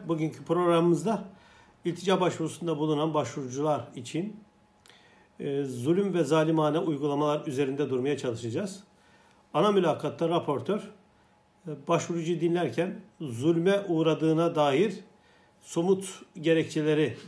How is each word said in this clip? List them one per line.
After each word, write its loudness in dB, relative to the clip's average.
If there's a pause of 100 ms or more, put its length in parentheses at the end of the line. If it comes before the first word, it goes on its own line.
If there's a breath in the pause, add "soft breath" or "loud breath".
Bugünkü -4
programımızda 2 (640 loud breath)
iltica 0
başvurusunda -2
bulunan 0
başvurucular -2
için, -6 (1040 soft breath)
e, -2
zulüm 0
ve 2
zalimane 2
uygulamalar 0
üzerinde -2
durmaya -2
çalışacağız. -6 (720 soft breath)
Ana 4
mülakatta 0
raportör, -2 (760 soft breath)
e, -8 (160)
başvurucuyu 0
dinlerken 0 (200)
zulme 2
uğradığına 2
dair 4 (680 soft breath)
somut -2 (200)
gerekçeleri 2 (100)